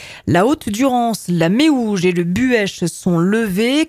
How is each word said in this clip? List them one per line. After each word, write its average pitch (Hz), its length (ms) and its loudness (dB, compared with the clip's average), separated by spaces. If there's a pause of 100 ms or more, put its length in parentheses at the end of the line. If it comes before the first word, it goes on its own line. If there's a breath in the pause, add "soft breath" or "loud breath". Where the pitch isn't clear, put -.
(260 loud breath)
la 180 220 2
Haute-Durance, 240 800 -2
la 165 220 2
Méouge 226 560 2
et 185 60 4
le 175 120 0
Buèche 208 600 0
sont 170 340 -2
levées. 220 680 0